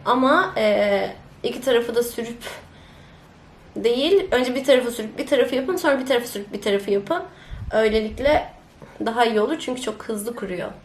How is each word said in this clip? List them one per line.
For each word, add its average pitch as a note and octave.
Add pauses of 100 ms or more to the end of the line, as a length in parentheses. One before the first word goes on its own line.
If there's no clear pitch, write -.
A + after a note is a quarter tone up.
Ama, C4
e, G3+ (320)
iki A#3+
tarafı A#3
da A#3+
sürüp A#3 (1300)
değil. C4+
Önce B3+
bir C4
tarafı B3+
sürüp A3
bir -
tarafı -
yapın. C4+
Sonra C#4
bir C4
tarafı A#3+
sürüp G3+
bir G#3
tarafı G3+
yapın. B3 (500)
Öylelikle A3 (540)
daha A3+
iyi A3
olur. C#4
Çünkü B3+
çok G#3+
hızlı A3
kuruyor. F#3 (140)